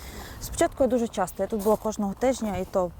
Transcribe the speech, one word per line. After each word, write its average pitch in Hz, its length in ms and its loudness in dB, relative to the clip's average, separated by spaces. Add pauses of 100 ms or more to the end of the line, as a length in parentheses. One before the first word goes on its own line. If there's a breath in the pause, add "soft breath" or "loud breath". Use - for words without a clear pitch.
(400 loud breath)
Спочатку - 440 2
я 247 40 6
дуже 233 200 2
часто, - 340 -2
я 190 40 2
тут 208 160 -2
була 214 140 6
кожного 202 420 -2
тижня, 226 380 0
і 185 80 -2
то 180 360 0